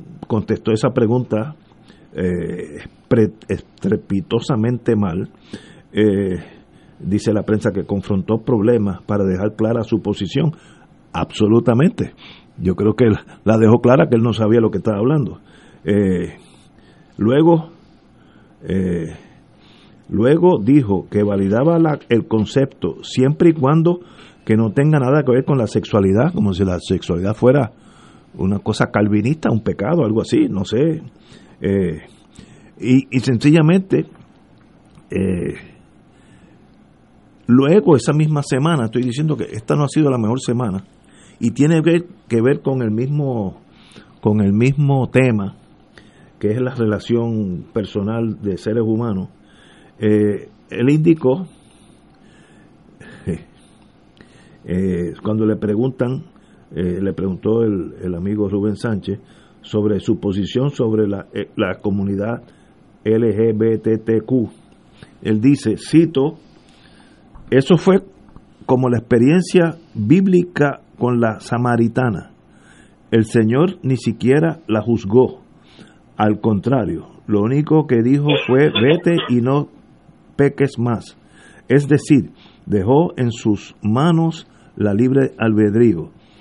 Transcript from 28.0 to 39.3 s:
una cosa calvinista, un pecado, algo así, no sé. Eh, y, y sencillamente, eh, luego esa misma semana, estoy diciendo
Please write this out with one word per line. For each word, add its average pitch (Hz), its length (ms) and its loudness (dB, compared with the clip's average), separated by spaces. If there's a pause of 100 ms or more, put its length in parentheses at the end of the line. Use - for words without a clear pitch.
una 98 240 -2
cosa - 320 -2
calvinista, 104 600 0
un 113 100 0
pecado, 120 420 -2
algo 107 180 0
así, - 280 0
no 95 160 -4
sé. 156 360 -2 (600)
Eh, 92 400 -2 (800)
y, 127 300 2
y 127 100 -2
sencillamente, 151 840 2 (1040)
eh, 92 440 -4 (1900)
luego 143 480 6
esa 139 180 0
misma 151 300 0
semana, 139 420 0
estoy 120 180 -2
diciendo 139 340 -4